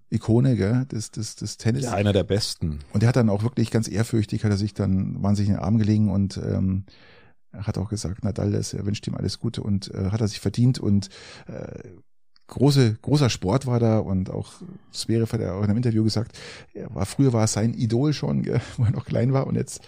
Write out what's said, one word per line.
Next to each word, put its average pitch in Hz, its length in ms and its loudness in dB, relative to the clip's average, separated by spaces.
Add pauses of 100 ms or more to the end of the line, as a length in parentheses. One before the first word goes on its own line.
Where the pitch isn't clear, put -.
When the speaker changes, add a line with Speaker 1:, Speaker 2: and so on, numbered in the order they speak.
Speaker 1:
Ikone, 117 480 4
gell, 117 280 2
des, 110 260 -8
des, - 260 -10
des - 200 -10
Tennis. 123 280 0
Speaker 2:
Ja, 117 80 -2
einer 101 200 2
der 92 120 4
besten. 82 540 -2 (120)
Speaker 1:
Und 104 100 2
er 113 80 6
hat 120 60 2
dann 117 140 4
auch 101 140 2
wirklich 117 280 0
ganz 113 160 0
ehrfürchtig, 107 560 -2
hat 104 80 2
er 101 60 2
sich 101 160 -2
dann 95 500 0
wahnsinnig 101 260 2
in 98 60 2
den - 80 -6
Arm 110 160 2
gelegen 107 320 4
und, 98 260 0
ähm, 95 460 -2 (680)
hat - 240 -6
auch 98 120 -4
gesagt, 104 340 -6
Nadal, 101 280 -2
das, 104 220 -4
er 98 120 -6
wünscht 101 220 -4
ihm - 80 -4
alles - 240 -4
Gute - 240 -6
und, 98 300 -2
äh, 98 180 -2
hat 110 100 -2
er 107 60 2
sich - 120 -6
verdient 120 400 2
und, 101 300 0 (380)
äh, - 420 -14 (580)
große, 131 540 4
großer 143 280 2
Sport 107 380 0
war 120 120 2
da 110 200 4
und 95 300 -2
auch 104 220 -8 (400)
Zverev 113 400 -2
hat 110 80 -2
ja 98 140 -2
auch 101 100 -2
in 101 60 2
einem 101 80 2
Interview 113 260 2
gesagt, 110 340 -2 (360)
er - 200 -12
war, 92 120 -2
früher 135 260 2
war 113 100 2
er 110 60 4
sein 113 260 0
Idol 127 400 0
schon, 143 300 -2
gell, - 260 0
<laughs> - 80 -12
wo 131 60 0
er 104 80 4
noch - 140 -6
klein 117 280 0
war 135 140 0
und 113 80 -2
jetzt - 320 -6